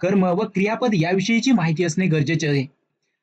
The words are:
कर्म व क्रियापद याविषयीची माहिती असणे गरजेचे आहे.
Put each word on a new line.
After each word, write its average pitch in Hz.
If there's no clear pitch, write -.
कर्म 190
व 180
क्रियापद 220
याविषयीची 196
माहिती 165
असणे 175
गरजेचे 160
आहे. 139